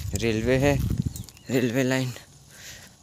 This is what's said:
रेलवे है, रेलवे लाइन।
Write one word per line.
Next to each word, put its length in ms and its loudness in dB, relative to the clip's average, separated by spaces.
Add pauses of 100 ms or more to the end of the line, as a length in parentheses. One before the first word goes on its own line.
(140)
रेलवे 440 2
है, 200 4 (720)
रेलवे 340 2
लाइन। 300 0 (880)